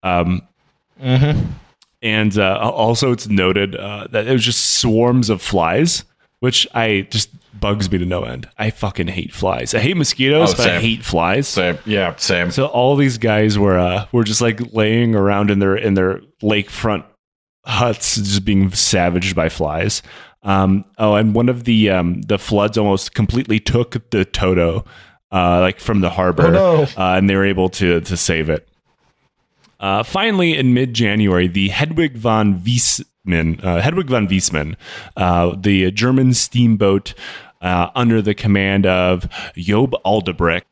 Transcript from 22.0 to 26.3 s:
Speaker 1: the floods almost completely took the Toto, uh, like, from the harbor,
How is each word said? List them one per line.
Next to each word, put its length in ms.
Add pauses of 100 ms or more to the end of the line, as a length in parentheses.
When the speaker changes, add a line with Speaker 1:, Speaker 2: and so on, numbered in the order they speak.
Speaker 1:
the 160
floods 400
almost 360
completely 460
took 500
the 140
Toto, 600 (480)
uh, 280
like, 200
from 200
the 100
harbor, 360